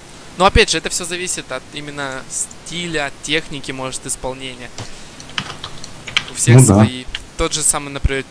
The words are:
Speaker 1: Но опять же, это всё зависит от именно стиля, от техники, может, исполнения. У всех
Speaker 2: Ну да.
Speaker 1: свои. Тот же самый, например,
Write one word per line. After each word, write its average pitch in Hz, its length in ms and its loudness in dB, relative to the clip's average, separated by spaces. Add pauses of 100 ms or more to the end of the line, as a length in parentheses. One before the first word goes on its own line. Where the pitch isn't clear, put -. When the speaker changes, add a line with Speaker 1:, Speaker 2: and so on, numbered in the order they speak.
(360)
Speaker 1:
Но 180 100 4
опять 208 240 6
же, 165 80 0
это - 100 -4
всё - 160 -2
зависит 175 480 -6
от 127 100 -6 (120)
именно 143 560 -6
стиля, 160 760 -4
от 135 60 -6 (100)
техники, 147 500 -2
может, 131 340 -6
исполнения. 131 640 -8 (1600)
У - 40 -12
всех 120 260 8
Speaker 2:
Ну 131 60 10
да. 98 80 8
Speaker 1:
свои. 120 300 6 (320)
Тот 165 160 0
же 151 100 -2
самый, 143 300 0
например, 135 380 0